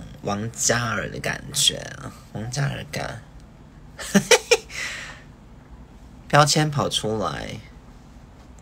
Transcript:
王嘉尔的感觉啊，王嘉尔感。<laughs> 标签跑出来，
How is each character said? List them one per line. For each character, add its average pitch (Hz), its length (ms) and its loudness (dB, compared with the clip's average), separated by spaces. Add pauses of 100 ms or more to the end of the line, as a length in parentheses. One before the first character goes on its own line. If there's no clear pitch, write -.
(240)
王 101 280 -2
嘉 117 380 2
尔 95 220 -2
的 52 80 -8
感 - 240 -4 (100)
觉 - 220 4
啊， - 360 -10 (200)
王 110 180 -6
嘉 139 180 0
尔 - 240 -4
感。 - 300 -4 (760)
<laughs> - 260 4 (2000)
标 147 160 8
签 151 280 4
跑 107 180 2
出 110 300 0
来， 69 400 -4 (1040)